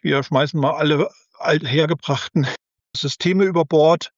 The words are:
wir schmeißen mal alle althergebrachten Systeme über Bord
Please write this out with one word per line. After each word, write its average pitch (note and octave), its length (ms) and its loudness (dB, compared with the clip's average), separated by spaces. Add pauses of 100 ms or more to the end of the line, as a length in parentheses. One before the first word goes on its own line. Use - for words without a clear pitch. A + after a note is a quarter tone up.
wir C#3+ 220 -2
schmeißen D3 360 -2
mal C#3 140 0
alle D3+ 360 0 (280)
althergebrachten D3+ 1080 -2 (480)
Systeme F#3 500 -2
über F3 200 0
Bord D#3+ 520 4